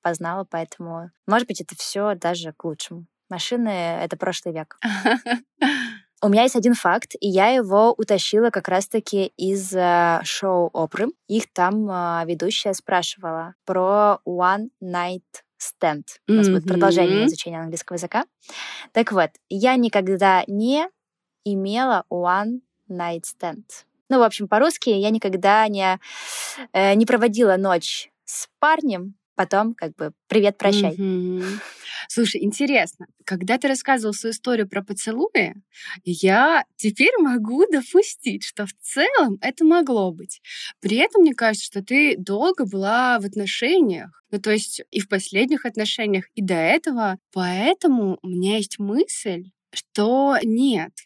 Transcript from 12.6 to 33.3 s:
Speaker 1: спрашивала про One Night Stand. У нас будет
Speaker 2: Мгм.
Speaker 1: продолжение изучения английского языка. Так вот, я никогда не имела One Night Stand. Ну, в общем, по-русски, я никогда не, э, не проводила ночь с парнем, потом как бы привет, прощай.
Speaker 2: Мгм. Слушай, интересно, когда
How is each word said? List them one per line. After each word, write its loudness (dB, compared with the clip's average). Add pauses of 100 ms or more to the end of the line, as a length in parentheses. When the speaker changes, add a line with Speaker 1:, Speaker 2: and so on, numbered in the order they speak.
Speaker 1:
спрашивала -4 (100)
про 2
One 0 (140)
Night -6 (380)
Stand. -4 (240)
У 4
нас 6
будет 2
Speaker 2:
Мгм. -2
Speaker 1:
продолжение 4
изучения -4
английского -8
языка. -4 (680)
Так 2
вот, 2 (180)
я 2
никогда 4
не 0 (560)
имела 0
One -2 (300)
Night -6
Stand. -10 (440)
Ну, 4
в 8
общем, 0
по-русски, 2
я 2
никогда 2
не, 0 (720)
э, 4
не 6
проводила 4
ночь -2 (140)
с -10 (100)
парнем, 0 (220)
потом 0
как -10
бы -8 (140)
привет, 2
прощай. 2
Speaker 2:
Мгм. -4 (500)
Слушай, 0
интересно, -2 (180)
когда -2